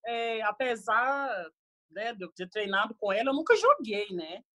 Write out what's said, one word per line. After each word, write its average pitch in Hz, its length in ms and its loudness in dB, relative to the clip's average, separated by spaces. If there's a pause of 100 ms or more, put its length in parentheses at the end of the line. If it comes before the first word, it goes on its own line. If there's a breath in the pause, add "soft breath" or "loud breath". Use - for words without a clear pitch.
é, 233 360 -4
apesar, 240 840 0 (640)
né, 214 240 -6
de 190 100 -12
eu - 80 -12
ter 180 160 -10
treinado 208 500 -2
com 202 140 0
ela, 233 180 2
eu 269 40 2
nunca 330 220 4
joguei, 220 540 4
né? 175 320 -8 (140)